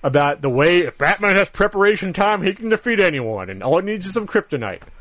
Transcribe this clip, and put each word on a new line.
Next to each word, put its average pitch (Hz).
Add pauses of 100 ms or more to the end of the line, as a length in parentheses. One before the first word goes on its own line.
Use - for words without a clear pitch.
about 143
the 139
way 156
if 127
Batman 190
has 196
preparation 202
time, 196
he 190
can 226
defeat 220
anyone, 113
and 98
all 151
he 190
needs 202
is 190
some 220
kryptonite. 107 (180)